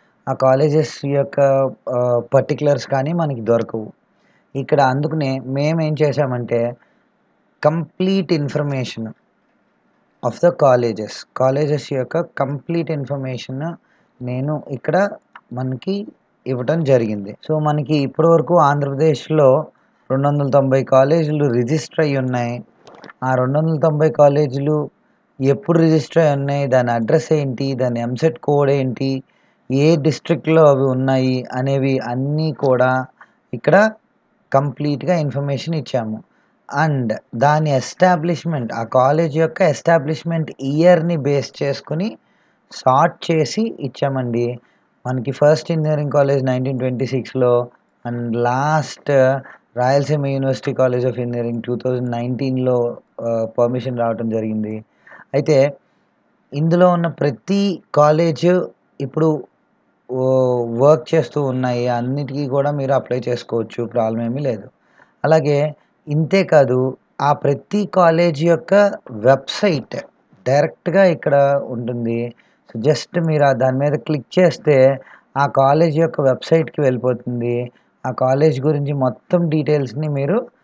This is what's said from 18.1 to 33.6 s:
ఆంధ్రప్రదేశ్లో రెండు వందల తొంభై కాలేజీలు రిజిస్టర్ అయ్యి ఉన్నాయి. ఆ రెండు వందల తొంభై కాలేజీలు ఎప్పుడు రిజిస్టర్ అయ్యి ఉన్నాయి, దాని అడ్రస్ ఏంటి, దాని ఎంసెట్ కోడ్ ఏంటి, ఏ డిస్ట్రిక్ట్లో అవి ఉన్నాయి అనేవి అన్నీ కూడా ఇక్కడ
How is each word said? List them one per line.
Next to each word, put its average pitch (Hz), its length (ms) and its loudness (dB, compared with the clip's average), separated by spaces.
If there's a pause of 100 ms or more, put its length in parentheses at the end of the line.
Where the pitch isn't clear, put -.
ఆంధ్రప్రదేశ్లో 143 1080 2 (440)
రెండు 139 180 0
వందల 143 200 0
తొంభై 135 360 2
కాలేజీలు 147 680 2
రిజిస్టర్ 123 480 -2
అయ్యి 143 160 0
ఉన్నాయి. 123 480 -4 (600)
ఆ 131 100 0
రెండు 131 240 0
వందల 160 200 0
తొంభై 156 320 2
కాలేజీలు 147 800 2 (500)
ఎప్పుడు 139 380 2
రిజిస్టర్ 160 440 2
అయ్యి 147 140 2
ఉన్నాయి, 139 300 -2
దాని 123 240 2
అడ్రస్ 117 420 0
ఏంటి, 139 420 -2
దాని 123 260 -2
ఎంసెట్ 127 380 -2
కోడ్ 143 320 2
ఏంటి, 135 520 -2 (500)
ఏ 151 240 4
డిస్ట్రిక్ట్లో 156 680 2
అవి 139 180 6
ఉన్నాయి 131 680 0
అనేవి 135 460 0
అన్నీ 139 540 -4
కూడా 127 540 2 (480)
ఇక్కడ 190 360 4 (600)